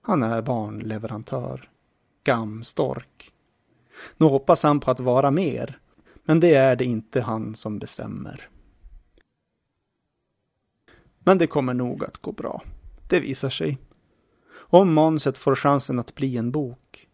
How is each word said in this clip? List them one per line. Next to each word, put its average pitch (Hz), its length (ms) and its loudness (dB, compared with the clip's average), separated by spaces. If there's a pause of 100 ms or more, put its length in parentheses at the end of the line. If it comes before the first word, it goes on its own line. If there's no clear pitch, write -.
Han 170 220 0
är 113 180 0
barnleverantör. 110 1300 -8 (540)
Gamstork. 120 1080 -4 (840)
Nu 160 80 4
hoppas 139 380 2
han 147 160 4
på 135 120 -2
att 123 80 -2
vara 131 320 2
mer, 139 480 -4 (440)
men 160 160 2
det 165 140 6
är 135 220 6
det 123 100 -2
inte 120 360 -2
han 110 340 -6
som 107 240 -8
bestämmer. - 720 -12 (2750)
Men 190 180 4
det 170 100 4
kommer 131 260 0
nog 123 300 -4
att - 140 -12
gå - 140 -10
bra. - 320 -10 (440)
Det 185 120 2
visar 135 300 -4
sig. 151 280 -4 (800)
Om 180 380 6
manuset 156 440 2
får 135 180 2
chansen 139 440 0
att - 160 -10
bli 135 220 -4
en 117 140 -2
bok. 131 640 -8